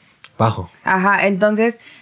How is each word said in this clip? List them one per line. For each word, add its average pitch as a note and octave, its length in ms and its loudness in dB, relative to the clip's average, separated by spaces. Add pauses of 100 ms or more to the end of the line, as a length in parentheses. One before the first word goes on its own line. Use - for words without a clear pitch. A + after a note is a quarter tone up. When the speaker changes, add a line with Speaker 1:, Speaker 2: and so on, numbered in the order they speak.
(380)
Speaker 1:
Bajo. G#2 320 -2 (120)
Speaker 2:
Ajá, F#3+ 440 0
entonces G#3+ 500 0 (260)